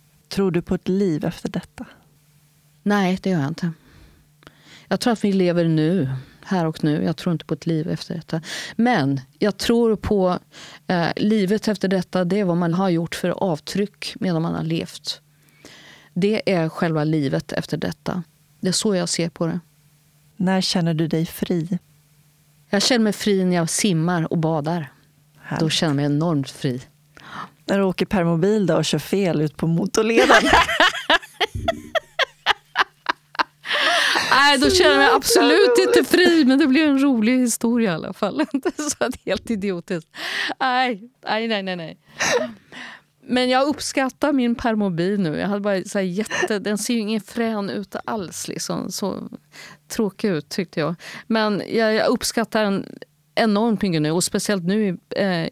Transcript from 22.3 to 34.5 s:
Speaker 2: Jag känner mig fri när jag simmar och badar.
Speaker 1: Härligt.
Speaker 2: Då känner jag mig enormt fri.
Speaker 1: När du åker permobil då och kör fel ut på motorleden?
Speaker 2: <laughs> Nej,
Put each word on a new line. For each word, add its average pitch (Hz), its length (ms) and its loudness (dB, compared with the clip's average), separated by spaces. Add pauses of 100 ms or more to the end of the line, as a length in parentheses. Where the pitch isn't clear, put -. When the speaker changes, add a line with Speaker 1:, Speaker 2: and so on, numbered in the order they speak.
Speaker 2:
Jag 196 140 0
känner 240 200 2
mig 208 100 2
fri 190 320 0
när 180 100 2
jag 165 140 0
simmar 170 640 0
och 170 40 0
badar. 160 540 -2 (500)
Speaker 1:
Härligt. - 180 -6
Speaker 2:
Då 156 100 2
känner 160 220 0
jag 139 40 0
mig 143 100 0 (120)
enormt 151 320 0
fri. 127 320 -6 (840)
Speaker 1:
När 196 120 0
du 196 60 2
åker 185 220 0
permobil 185 600 2
då 165 100 2
och 160 100 2
kör 156 140 0
fel 170 420 0
ut 156 160 -2
på 160 100 0
motorleden? 214 760 4
Speaker 2:
<laughs> 311 60 2 (3750)
Nej, 277 260 6